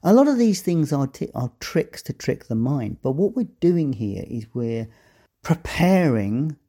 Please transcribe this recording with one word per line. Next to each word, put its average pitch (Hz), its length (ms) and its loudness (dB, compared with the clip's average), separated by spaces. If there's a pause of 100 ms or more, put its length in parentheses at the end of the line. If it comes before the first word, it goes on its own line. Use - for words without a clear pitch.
A 185 120 4
lot 277 140 8
of 269 100 2
these 220 240 2
things 165 300 0
are 139 140 0
t-, - 280 -8
are 123 260 -6
tricks - 420 -4
to - 100 -10
trick - 340 -6
the 117 80 -6
mind, 117 480 -2
but 131 100 -2
what 190 240 -2
we're 247 120 -4 (120)
doing 170 320 2
here 101 340 -6
is 113 260 -10
we're 117 360 -4 (540)
preparing 156 1120 0 (120)